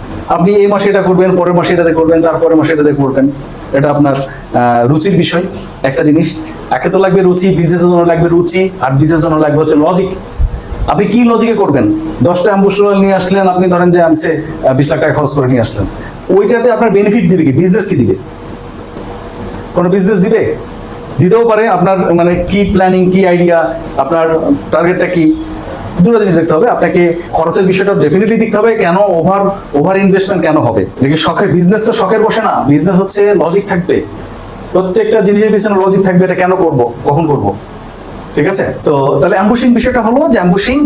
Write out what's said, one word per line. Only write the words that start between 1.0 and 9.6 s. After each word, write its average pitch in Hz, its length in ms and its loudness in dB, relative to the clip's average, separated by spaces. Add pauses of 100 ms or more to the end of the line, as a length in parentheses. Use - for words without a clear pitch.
করবেন, 180 340 2
পরের 175 180 0
মাসে 170 200 0
এটাতে 170 180 2
করবেন, 160 300 2
তারপরের 160 340 2
মাসে 156 160 2
এটাতে 147 200 2
করবেন। 135 380 0 (420)
এটা 147 180 2
আপনার, 143 240 0
আহ, 120 760 -2
রুচির 160 260 0
বিষয়। 175 260 0 (400)
একটা 135 220 -2
জিনিস, 147 220 2 (440)
একে 131 200 -2
তো 185 80 0
লাগবে 190 240 2
রুচি, 180 260 2
বিজনেসের 170 420 2
জন্য 175 220 2
লাগবে 165 160 2
রুচি, 180 420 0 (100)
আর 135 100 -2
বিজনেসের 156 340 2
জন্য 160 120 0
লাগবে 151 260 2